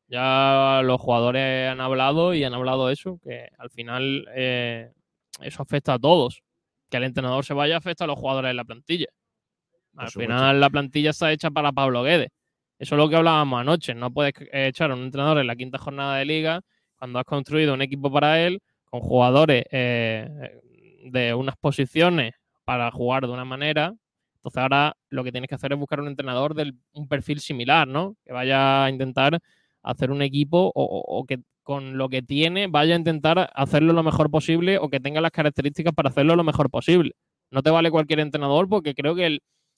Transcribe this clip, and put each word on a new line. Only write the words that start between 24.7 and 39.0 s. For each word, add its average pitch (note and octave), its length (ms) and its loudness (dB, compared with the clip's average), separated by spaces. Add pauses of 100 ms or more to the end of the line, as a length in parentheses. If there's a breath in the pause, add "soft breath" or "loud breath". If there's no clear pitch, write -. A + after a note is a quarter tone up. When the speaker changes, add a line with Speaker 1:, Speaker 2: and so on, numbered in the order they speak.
Speaker 1:
lo C3 140 -4
que B2 80 -10
tienes B2+ 160 -10
que - 60 -10
hacer - 180 -6
es C#3+ 60 -2
buscar C#3+ 220 -6
un D3 80 -8
entrenador C#3 460 -2
del, D3 200 -4 (180)
un D3 160 -14
perfil D3 320 -4
similar, C#3 480 0
¿no? F3 360 -6
Que B2+ 80 -18
vaya C3+ 520 2
a C3+ 60 0
intentar C3+ 480 0 (440)
hacer C3 280 -2
un C#3+ 120 -2
equipo D3 520 0
o, C3+ 100 0
o, - 360 -6
o C3+ 60 -6
que C3 120 -6 (240)
con C3+ 340 -8
lo C3 120 -2
que C3 140 -4
tiene D#3+ 440 0
vaya D#3+ 280 4
a E3+ 40 4
intentar D#3+ 560 2
hacerlo D3+ 380 4
lo E3 100 4
mejor D#3 280 2
posible E3+ 480 0
o D3+ 120 -2
que C#3 100 -2
tenga D3 200 -4
las E3 100 0
características D3 640 -2
para C#3+ 160 0
hacerlo D3+ 260 4
lo E3+ 80 2
mejor D3 260 2
posible. D#3 420 2 (380)
No C3 120 -2
te D#3 80 4
vale E3 200 4
cualquier D#3 300 2
entrenador D3 480 2
porque E3 260 -2
creo D3 200 -2